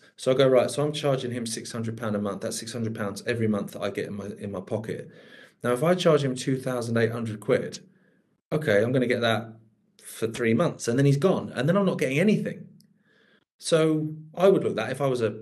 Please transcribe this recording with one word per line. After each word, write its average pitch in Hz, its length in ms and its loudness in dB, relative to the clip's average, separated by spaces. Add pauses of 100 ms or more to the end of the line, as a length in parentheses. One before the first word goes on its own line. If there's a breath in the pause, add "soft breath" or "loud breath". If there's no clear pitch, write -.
(180 soft breath)
So - 120 -2
I 131 60 4
go, 135 100 6
"Right, 127 240 6
so 147 140 -2
I'm 147 80 0
charging 127 400 -2
him 117 140 -6
six - 260 -8
hundred 113 240 -4
pound 107 220 -2
a - 20 -2
month. 101 220 -4
That's 110 180 -6
six 113 140 -10
hundred 113 220 -4
pounds 101 300 -6
every 113 220 0
month 104 240 0
that 101 100 -12
I 98 100 -4
get 90 160 -4
in 98 80 -10
my, 101 100 -8 (140)
in 101 120 -8
my 95 80 -6
pocket. 95 500 -6 (540 loud breath)
Now, 120 80 0
if 123 120 0
I 175 120 4
charge 156 300 4
him 127 100 -2
two 131 220 -2
thousand 120 400 -4
eight 113 160 2
hundred 117 260 -6
quid, - 400 0 (720 soft breath)
okay, 110 320 4
I'm 120 80 0
gonna 127 160 2
get 120 140 0
that 113 320 0 (500)
for - 240 -6
three 113 260 0
months, - 340 0
and 120 100 0
then 139 80 4
he's 139 120 6
gone, 180 380 0
and 131 140 0
then 190 80 4
I'm 202 80 2
not 151 120 0
getting 135 220 0
anything." 190 480 0 (920 soft breath)
So 156 560 2 (180)
I 180 140 4
would 156 160 6
look 107 80 0
at - 60 -4
that 113 140 -2
if 135 100 -6
I 139 40 2
was 127 160 0
a, 110 200 0